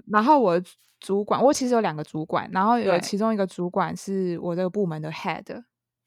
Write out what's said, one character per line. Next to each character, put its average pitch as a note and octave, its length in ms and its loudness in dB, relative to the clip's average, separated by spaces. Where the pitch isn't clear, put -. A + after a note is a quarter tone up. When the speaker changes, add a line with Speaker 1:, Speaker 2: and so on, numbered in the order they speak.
Speaker 1:
然 G#3+ 160 4
后 D4 160 6
我 F3+ 200 4
主 G3 240 -2
管， G3 200 0
我 C#4 100 6
其 C4 140 -2
实 B3 80 2
有 A3+ 60 4
两 F3 140 -2
个 D3+ 80 -8
主 D#3 220 -6
管， - 260 -4
然 F#3 140 0
后 A#3 140 4
有 G3 140 2
Speaker 2:
对。 F3 80 4
Speaker 1:
其 F#3+ 140 -4
中 A3 160 0
一 A3 60 0
个 G3 80 0
主 F3+ 240 -6
管 E3+ 260 -2
是 F#3 440 -4
我 E3+ 160 -4
这 F3+ 80 -2
个 F#3 60 -2
部 G3+ 180 0
门 D#3 120 -6
的 D3+ 120 -8
head。 F#3 520 -8